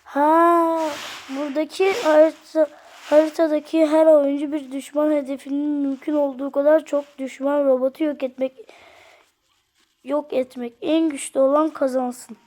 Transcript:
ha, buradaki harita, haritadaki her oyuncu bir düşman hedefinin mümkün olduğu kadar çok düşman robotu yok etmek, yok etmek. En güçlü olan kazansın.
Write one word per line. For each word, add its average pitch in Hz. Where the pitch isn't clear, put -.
ha, 330
buradaki 302
harita, 311
haritadaki 311
her 311
oyuncu 285
bir 277
düşman 294
hedefinin 285
mümkün 285
olduğu 277
kadar 302
çok 285
düşman 277
robotu 262
yok 294
etmek, 262
yok 294
etmek. 247
En 320
güçlü 269
olan 277
kazansın. 254